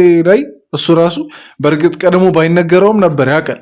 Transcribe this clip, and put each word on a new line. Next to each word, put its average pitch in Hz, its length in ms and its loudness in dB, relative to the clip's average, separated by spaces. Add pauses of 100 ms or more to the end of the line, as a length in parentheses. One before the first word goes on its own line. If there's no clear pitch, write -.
(240)
ላይ 196 160 2 (340)
እሱ 165 220 -2
ራሱ 165 220 0 (420)
በእርግጥ 165 400 0
ቀድሞ 185 320 0
ባይነገረውም 175 680 0
ነበር 147 300 0
ያውቃል 147 320 -4